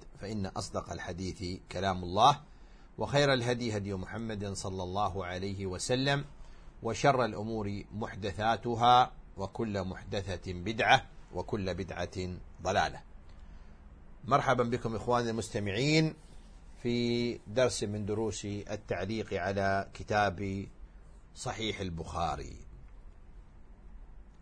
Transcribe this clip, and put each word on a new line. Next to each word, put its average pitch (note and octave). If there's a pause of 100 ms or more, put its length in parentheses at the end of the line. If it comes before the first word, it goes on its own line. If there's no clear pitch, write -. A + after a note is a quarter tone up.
(200)
فإن G#2
أصدق -
الحديث F2+ (120)
كلام F#2
الله، G#2+ (580)
وخير C#3
الهدي A#2+
هدي G2+
محمد G2+
صلى F#2+
الله F#2
عليه G2
وسلم، C3 (580)
وشر B2+
الأمور G#2
محدثاتها، A2 (240)
وكل G2
محدثة F#2
بدعة، A2 (280)
وكل F#2
بدعة F2+ (240)
ضلالة. F2 (1200)
مرحباً B2+
بكم A#2
إخواني A#2+
المستمعين A#2 (680)
في A#2+
درس A#2
من G#2
دروس G#2
التعليق G2+
على G2
كتاب G2 (680)
صحيح A2
البخاري. E2 (1900)